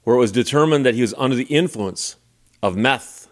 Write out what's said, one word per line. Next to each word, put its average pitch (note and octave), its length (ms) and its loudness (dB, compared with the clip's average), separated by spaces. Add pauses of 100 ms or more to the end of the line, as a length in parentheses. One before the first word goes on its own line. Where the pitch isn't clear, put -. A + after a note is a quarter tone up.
where A#2 120 4
it B2 40 4
was A2 120 2
determined C#3 540 2
that A#2 80 4
he B2 80 -2
was G#2+ 160 0
under C3 180 0
the B2+ 80 -2
influence A#2+ 720 -4 (460)
of F#2 140 -2
meth A#2+ 560 -4